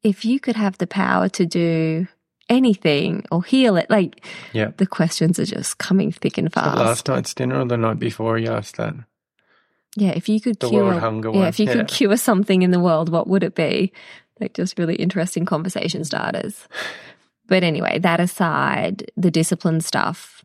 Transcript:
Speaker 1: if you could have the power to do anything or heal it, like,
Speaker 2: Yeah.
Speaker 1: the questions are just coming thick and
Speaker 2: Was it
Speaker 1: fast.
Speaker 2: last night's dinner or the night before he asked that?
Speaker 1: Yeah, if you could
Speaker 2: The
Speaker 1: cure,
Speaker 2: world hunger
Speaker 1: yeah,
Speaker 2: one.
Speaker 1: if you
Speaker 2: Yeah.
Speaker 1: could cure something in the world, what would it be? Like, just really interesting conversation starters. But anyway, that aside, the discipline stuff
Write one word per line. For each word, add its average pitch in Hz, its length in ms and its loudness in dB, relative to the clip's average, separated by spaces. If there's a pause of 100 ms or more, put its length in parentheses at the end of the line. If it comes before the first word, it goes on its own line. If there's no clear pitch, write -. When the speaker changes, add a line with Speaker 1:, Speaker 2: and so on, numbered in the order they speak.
Speaker 1:
if 208 220 0
you 254 160 0
could 226 160 -2
have 202 220 -2
the 175 100 -2
power 190 420 0
to 180 160 0
do 165 600 0 (400)
anything 190 800 2
or 170 140 0
heal 247 320 4
it, - 120 0
like, 202 360 0 (280)
Speaker 2:
Yeah. 107 260 0
Speaker 1:
the - 80 4
questions 160 520 0
are - 80 -2
just - 320 -8
coming 190 320 0
thick - 280 -4
and 165 100 -2
Speaker 2:
Was - 40 -6
it - 140 0
Speaker 1:
fast. - 120 0
Speaker 2:
last 113 300 0
night's 127 260 -2
dinner 131 260 -2
or 131 60 -2
the 120 100 -2
night 113 240 0
before 113 360 -2
he 113 120 -2
asked 113 300 -6
that? - 160 -6 (1000)
Speaker 1:
Yeah, 196 220 2
if 175 100 -6
you 214 140 0
could 233 180 -2
Speaker 2:
The - 120 -2
Speaker 1:
cure, 208 140 4
Speaker 2:
world 180 160 2
hunger 110 300 -2
Speaker 1:
yeah, 202 100 2
Speaker 2:
one. 180 80 4
Speaker 1:
if - 120 -2
you 208 60 4
Speaker 2:
Yeah. 123 80 2
Speaker 1:
could 214 140 0
cure 214 280 2
something 196 460 2
in 180 80 4
the 180 100 4
world, 165 300 2
what 165 180 0
would 190 140 2
it 185 120 -4
be? - 380 0 (480)
Like, - 140 -6
just 180 240 -4
really 170 160 0
interesting 180 500 -2
conversation 170 600 -4
starters. - 600 -6 (800)
But 185 160 4
anyway, 165 360 0
that 170 200 2
aside, 160 1000 -2
the 175 120 2
discipline 165 520 0
stuff - 640 -4